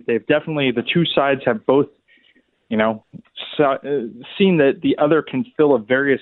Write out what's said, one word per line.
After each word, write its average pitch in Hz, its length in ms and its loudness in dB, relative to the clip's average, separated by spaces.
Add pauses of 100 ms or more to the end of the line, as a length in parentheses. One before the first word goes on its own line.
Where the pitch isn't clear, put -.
they've 113 180 -2
definitely, 147 460 -2
the 117 120 -2
two 170 200 0 (100)
sides 139 320 0
have 113 200 -2
both, 143 220 2 (800)
you 113 80 -4
know, 110 260 -2 (520)
so, 151 80 0
uh, 139 140 0 (600)
seen 190 200 4
that 139 240 2
the - 160 0
other 151 240 2
can 131 240 -6 (100)
fill 147 200 4
a 120 40 2
various 131 420 0